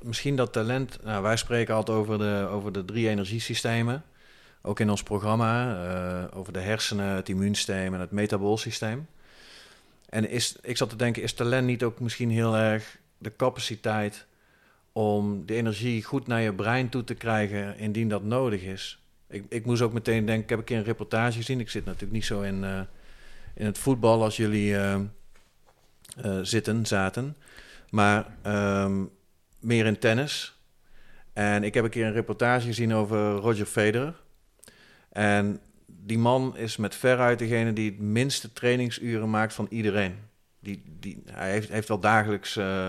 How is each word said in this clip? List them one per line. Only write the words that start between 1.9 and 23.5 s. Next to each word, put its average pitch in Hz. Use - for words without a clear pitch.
over 107
de, 101
over 101
de 95
drie 110
energiesystemen. 117
Ook 101
in 107
ons 101
programma, 113
eh, -
over 92
de 92
hersenen, 98
het 95
immuunsysteem 95
en 92
het 90
metaboolsysteem. 107
En 110
is, 117
ik 117
zat 117
te 117
denken, 120
is 120
talent 127
niet 123
ook 113
misschien 120
heel 113
erg 110
de -
capaciteit 107
om 104
de 107
energie 113
goed 131
naar 117
je 107
brein 117
toe 123
te 117
krijgen 104
indien 107
dat 101
nodig 113
is? -
Ik, 101
ik 117
moest 120
ook 113
meteen 113
denken, 110
ik -
heb 120
een 110
keer 120
een 107
reportage 113
gezien. 123
Ik 110
zit 101
natuurlijk 98
niet 110
zo 101
in, 98
eh, 95